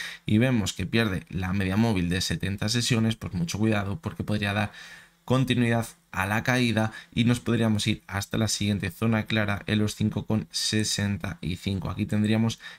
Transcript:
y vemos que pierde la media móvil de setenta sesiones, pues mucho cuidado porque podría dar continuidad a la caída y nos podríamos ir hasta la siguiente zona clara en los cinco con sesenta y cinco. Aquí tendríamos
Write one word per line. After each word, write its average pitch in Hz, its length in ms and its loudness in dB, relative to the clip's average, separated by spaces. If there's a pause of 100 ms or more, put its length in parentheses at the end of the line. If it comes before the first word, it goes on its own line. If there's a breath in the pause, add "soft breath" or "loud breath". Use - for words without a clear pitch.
(240 loud breath)
y 104 140 4
vemos 117 340 2
que 92 140 -6
pierde 104 420 0
la 92 240 -4
media 95 240 0
móvil 107 320 2
de 90 140 0
setenta 98 480 -2
sesiones, 113 460 2
pues - 180 -8
mucho 170 240 -2
cuidado 104 420 0
porque - 240 -6
podría 104 300 -2
dar 104 180 -2 (540 loud breath)
continuidad 120 600 2 (240)
a 95 140 -2
la 104 180 0
caída 113 500 2 (220 loud breath)
y 123 100 4
nos 120 140 4
podríamos 113 480 2
ir 107 200 0
hasta 101 320 -4
la 110 100 2
siguiente 101 420 0
zona 110 360 0
clara 104 400 0
en 110 120 2
los 104 160 0
cinco 107 300 0
con 110 260 -2
sesenta 101 920 -2
y 90 140 -4
cinco. 98 340 -2
Aquí 101 160 -2
tendríamos 107 540 2 (180 loud breath)